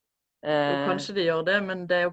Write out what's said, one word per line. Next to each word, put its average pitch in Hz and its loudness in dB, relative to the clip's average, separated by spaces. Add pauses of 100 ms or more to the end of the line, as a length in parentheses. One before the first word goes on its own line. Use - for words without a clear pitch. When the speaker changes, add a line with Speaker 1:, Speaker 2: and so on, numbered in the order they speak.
(440)
Speaker 1:
Jo, 151 -6
Speaker 2:
eh, 143 0
Speaker 1:
kanskje 185 -2
de 190 0
gjør 160 2
det, 202 2
men 185 -6
det 180 2
er 175 2
jo 180 0